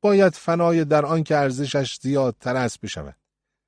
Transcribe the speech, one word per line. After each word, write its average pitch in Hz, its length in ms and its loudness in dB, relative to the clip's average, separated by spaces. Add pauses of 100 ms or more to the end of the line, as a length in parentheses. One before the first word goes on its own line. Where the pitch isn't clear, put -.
باید 196 320 4
فنای 170 520 0
در 147 200 2
آن 160 180 0
که 151 140 0
ارزشش 139 640 -2
زیادتر 131 540 -2
است 123 260 -4
بشود 73 340 -12 (520)